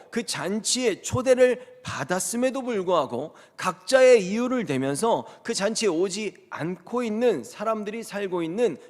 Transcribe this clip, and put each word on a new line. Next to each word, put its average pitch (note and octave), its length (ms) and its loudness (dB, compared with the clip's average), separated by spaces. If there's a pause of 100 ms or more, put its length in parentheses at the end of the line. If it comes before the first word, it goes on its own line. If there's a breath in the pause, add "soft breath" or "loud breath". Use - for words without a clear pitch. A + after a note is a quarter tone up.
(120)
그 A#3 140 -4
잔치에 G3+ 760 -2
초대를 B3+ 800 2
받았음에도 A#3 800 -2
불구하고 F3 720 -2 (220 loud breath)
각자의 B3 720 6
이유를 A#3 380 -2
대면서 C#3 600 0 (180 loud breath)
그 A#3 100 -6
잔치에 G#3+ 340 0
오지 F#3 640 -2
않고 F3+ 540 -6
있는 A3 400 0
사람들이 G#3+ 600 -6
살고 F#3 400 -6
있는 F3 340 -2 (120)